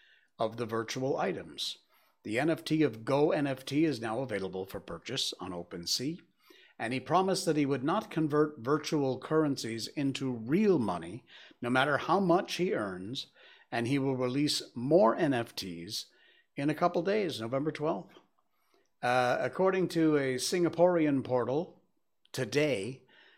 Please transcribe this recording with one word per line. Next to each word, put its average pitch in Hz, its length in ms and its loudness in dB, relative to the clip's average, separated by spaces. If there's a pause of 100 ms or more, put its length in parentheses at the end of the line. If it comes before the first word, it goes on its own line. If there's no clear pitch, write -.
(380)
of 113 180 -4
the 120 100 -4
virtual 127 520 -4
items. 151 600 -6 (440)
The 107 160 -4
N 156 120 2
F 156 140 -4
T 156 200 2
of 113 200 -2
Go 143 280 4
N 143 160 0
F 131 160 -6
T 147 200 0
is 135 160 0
now 113 200 -4
available 95 460 -4
for - 120 -8
purchase 87 600 -6
on 92 100 -10
OpenSea, 92 680 -6 (580)
and 113 140 -4
he 131 80 -2
promised 185 460 2
that 156 100 2
he 147 100 2
would 131 160 -2
not 185 260 -2
convert 151 520 2
virtual 139 580 0
currencies 131 680 0
into 135 420 -2
real 147 480 2
money, 90 460 -4 (360)
no 120 100 -2
matter 135 260 4
how 175 240 2
much 185 340 2
he 180 180 0
earns, 101 540 -6 (460)
and 117 160 -2
he 139 100 2
will 135 180 0
release 131 460 0 (120)
more 160 420 4
N 147 180 2
F 117 200 -2
Ts 90 520 -8 (500)
in 143 140 -2
a 143 40 0
couple 175 280 2
days, 185 380 -2
November 135 300 -2
twelfth. 156 480 -4 (840)
Uh, 123 380 2
according 185 480 2
to 156 280 4
a 131 200 0
Singaporean 165 880 2
portal, 123 580 -2 (520)
today, 131 720 -2 (360)